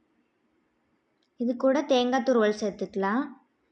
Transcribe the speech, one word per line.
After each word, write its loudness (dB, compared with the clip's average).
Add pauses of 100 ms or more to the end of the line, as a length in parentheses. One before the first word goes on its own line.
(1400)
இது 0 (120)
கூட 4
தேங்காய் 2
துருவல் 2
சேர்த்துக்கலாம். -2 (480)